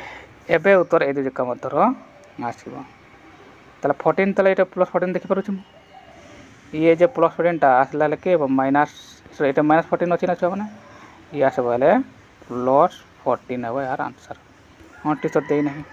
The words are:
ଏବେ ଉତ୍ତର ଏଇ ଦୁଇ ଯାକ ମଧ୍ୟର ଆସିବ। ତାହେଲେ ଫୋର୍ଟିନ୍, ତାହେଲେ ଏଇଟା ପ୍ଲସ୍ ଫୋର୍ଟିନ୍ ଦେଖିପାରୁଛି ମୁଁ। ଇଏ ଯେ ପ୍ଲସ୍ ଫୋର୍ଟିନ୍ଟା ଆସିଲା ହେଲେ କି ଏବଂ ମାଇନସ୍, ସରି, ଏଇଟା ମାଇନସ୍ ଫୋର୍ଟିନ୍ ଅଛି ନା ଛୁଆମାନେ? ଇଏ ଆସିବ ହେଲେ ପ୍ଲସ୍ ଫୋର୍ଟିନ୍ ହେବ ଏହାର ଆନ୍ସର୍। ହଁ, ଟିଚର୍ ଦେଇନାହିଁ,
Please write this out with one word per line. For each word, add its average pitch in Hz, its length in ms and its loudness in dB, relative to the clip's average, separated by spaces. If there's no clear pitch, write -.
ଏବେ 165 260 2
ଉତ୍ତର 170 300 2
ଏଇ 139 80 -2
ଦୁଇ 139 120 -4
ଯାକ 131 160 -8
ମଧ୍ୟର 127 360 -6
ଆସିବ। 117 300 -12
ତାହେଲେ 139 220 -4
ଫୋର୍ଟିନ୍, 190 360 0
ତାହେଲେ 196 160 2
ଏଇଟା 190 140 2
ପ୍ଲସ୍ 180 280 -4
ଫୋର୍ଟିନ୍ 180 220 -2
ଦେଖିପାରୁଛି 185 380 -4
ମୁଁ। 190 120 -10
ଇଏ 160 220 4
ଯେ 170 120 4
ପ୍ଲସ୍ 165 280 2
ଫୋର୍ଟିନ୍ଟା 165 340 2
ଆସିଲା 147 240 0
ହେଲେ 151 120 0
କି 143 140 -6
ଏବଂ 156 200 2
ମାଇନସ୍, 135 440 2
ସରି, 151 160 -2
ଏଇଟା 139 140 0
ମାଇନସ୍ 156 280 2
ଫୋର୍ଟିନ୍ 175 220 -2
ଅଛି 175 140 -2
ନା 180 80 0
ଛୁଆମାନେ? 185 300 -4
ଇଏ 143 100 -2
ଆସିବ 135 300 0
ହେଲେ 127 180 2
ପ୍ଲସ୍ 131 560 0
ଫୋର୍ଟିନ୍ 123 460 -6
ହେବ 117 180 -6
ଏହାର 135 200 -6
ଆନ୍ସର୍। - 380 -14
ହଁ, 151 140 -2
ଟିଚର୍ 151 340 -4
ଦେଇନାହିଁ, 147 340 -2